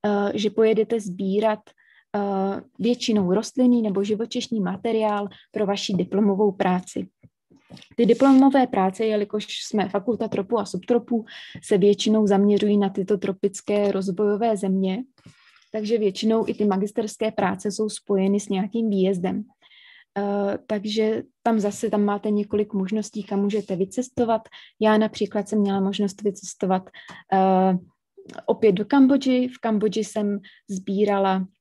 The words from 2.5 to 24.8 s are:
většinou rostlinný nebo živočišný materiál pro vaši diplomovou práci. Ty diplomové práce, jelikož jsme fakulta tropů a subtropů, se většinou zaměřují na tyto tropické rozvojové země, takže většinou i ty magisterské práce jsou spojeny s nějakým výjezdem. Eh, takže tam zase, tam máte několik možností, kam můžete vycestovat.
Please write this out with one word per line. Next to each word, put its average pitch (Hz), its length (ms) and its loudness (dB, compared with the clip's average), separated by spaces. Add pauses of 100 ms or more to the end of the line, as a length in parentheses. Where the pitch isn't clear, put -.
většinou 208 540 0
rostlinný 240 480 2
nebo 202 220 -2
živočišný 226 580 -4
materiál 208 640 -2 (240)
pro 214 140 -2
vaši 202 280 -4
diplomovou 196 580 2
práci. 185 560 -4 (880)
Ty 233 80 4
diplomové 269 600 6
práce, 190 380 0
jelikož 214 440 -2
jsme - 400 -4
fakulta 208 380 -2
tropů 214 320 -2
a 202 60 -2
subtropů, 233 600 -2 (380)
se - 140 2
většinou 208 500 4
zaměřují 202 500 4
na 196 120 2
tyto 190 280 -2
tropické 202 760 -2
rozvojové 202 680 -2
země, 190 460 -2 (680)
takže 214 260 -2
většinou 214 500 0
i 226 60 -4
ty 214 120 -2
magisterské 208 680 -2
práce 196 400 -2
jsou 214 180 -4
spojeny 196 500 0
s 202 100 -10
nějakým 202 400 -2
výjezdem. 190 540 0 (760)
Eh, 202 400 -2 (100)
takže 214 560 -2 (200)
tam 226 160 2
zase, 202 300 -2
tam 208 140 0
máte 202 280 -2
několik 208 420 -2
možností, 208 500 -4
kam 196 180 -2
můžete 202 340 -2
vycestovat. 226 680 -2 (400)